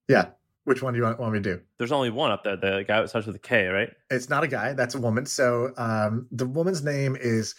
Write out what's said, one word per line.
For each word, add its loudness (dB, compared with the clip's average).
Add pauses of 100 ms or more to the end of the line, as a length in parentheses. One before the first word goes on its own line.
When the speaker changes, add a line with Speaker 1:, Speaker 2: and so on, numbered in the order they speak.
Speaker 1:
Yeah. 6 (360)
Which 0
one -2
do 0
you 2
want, 0
want -2
me 0
to -2
do? -10 (160)
Speaker 2:
There's -2
only 2
one 0
up -2
there. -2
The 0
guy 2
that 0
starts -4
with -8
a -14
K, 2
right? 0 (200)
Speaker 1:
It's -2
not 2
a 0
guy. -2
That's -2
a -4
woman. 0
So, 0
um, -2
the -4
woman's -2
name 0
is 0